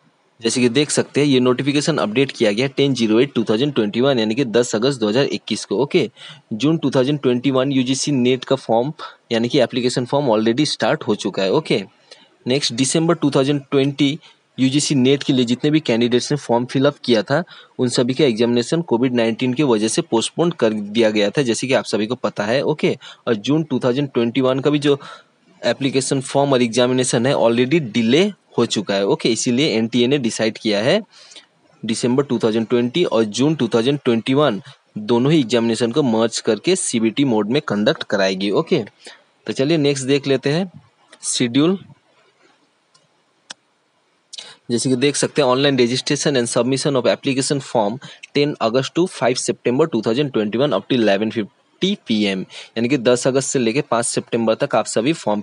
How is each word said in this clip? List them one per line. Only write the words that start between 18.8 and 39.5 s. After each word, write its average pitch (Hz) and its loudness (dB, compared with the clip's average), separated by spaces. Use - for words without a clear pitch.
COVID 127 0
nineteen 117 0
की 147 0
वजह 113 2
से - -2
postpone 151 0
कर 110 2
दिया 107 0
गया 104 2
था, 147 -2
जैसे 120 -2
कि 131 0
आप 107 0
सभी 107 -2
को 123 -4
पता 123 -4
है। 117 0
ओके, 151 -2
और 120 0
जून 135 0
टू 127 -4
थाउजेंड 135 -2
ट्वेंटी 117 0
वन 131 2
का 143 0
भी 147 0
जो 143 0
application 131 -2
form 139 0
और 123 4
examination 123 2
है 139 2
already 120 2
delay 127 2
हो 120 2
चुका 101 -2
है। 98 0
ओके, 139 0
इसीलिए 123 0
एनटीए 120 0
ने 143 2
decide 110 -2
किया 104 -2
है 170 2
December 123 0
टू 127 -2
थाउजेंड 113 0
ट्वेंटी 123 0
और 113 0
जून 120 -2
टू 127 -2
थाउजेंड 123 0
ट्वेंटी 117 0
वन 131 0
दोनों 120 0
ही 165 4
examination 117 0
को 147 0
merge 113 0
करके 113 0
सीबीटी 113 0
mode 107 0
में 147 0
conduct 107 -2
कराएगी। 98 -2
ओके, 147 0
तो 107 -4